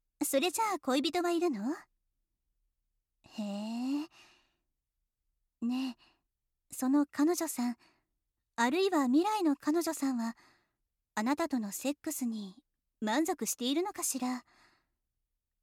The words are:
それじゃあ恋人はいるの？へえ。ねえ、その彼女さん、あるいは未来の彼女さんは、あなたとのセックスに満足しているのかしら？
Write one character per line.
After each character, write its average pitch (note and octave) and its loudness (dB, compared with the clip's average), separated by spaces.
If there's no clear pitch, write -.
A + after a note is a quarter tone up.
そ C#4 2
れ E4+ 2
じ - -2
ゃ - 2
あ - -8
恋 C4+ 0
人 E4+ 0
は F4 2
い E4+ 0
る F4 2
の？ A#3 -2
へ - -10
え。 E4 -10
ね B3 -2
え、 - -20
そ B3+ -2
の C#4+ 4
彼 D4+ 4
女 E4 0
さ A#3+ -2
ん、 A#3 -10
あ A#3 2
る F4 2
い G4 2
は C#4+ 4
未 C#4+ 4
来 G#4+ 0
の D4 4
彼 D#4 0
女 D#4+ -2
さ C4+ -2
ん B3 -2
は、 A#3 -4
あ G#3+ -2
な C4 2
た D#4+ 0
と B3+ 0
の G3+ -4
セ - -4
ッ D4 -4
ク D#4+ -6
ス C4+ -4
に G#3 -6
満 A#3 0
足 D#4 -2
し - -4
て A#3+ -6
い C4 0
る D#4 2
の G#4 -4
か - -8
し - -4
ら？ B3+ -4